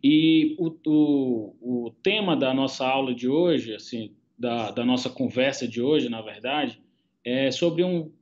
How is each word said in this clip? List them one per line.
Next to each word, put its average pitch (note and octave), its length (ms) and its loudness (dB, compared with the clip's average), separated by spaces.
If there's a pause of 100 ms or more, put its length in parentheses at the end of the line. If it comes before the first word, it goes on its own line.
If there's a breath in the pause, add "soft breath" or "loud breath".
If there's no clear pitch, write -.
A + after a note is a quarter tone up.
E D#3 560 4
o, E3 160 -2 (100)
o, B2+ 1000 0
o A#2 40 -8 (120)
tema G3 340 0
da C3 160 0
nossa C3+ 320 -2
aula C3 300 0
de B2 140 -4
hoje, C#3 440 2
assim, G#2+ 380 -10 (260)
da, A#2 360 -4
da A#2+ 120 -4
nossa B2+ 240 0
conversa B2+ 600 -2
de A2+ 120 -6
hoje, C3 280 2
na A2+ 120 -6
verdade, A2+ 600 -6 (440)
é C3 280 0
sobre E3+ 320 0
um E3+ 260 -2 (120)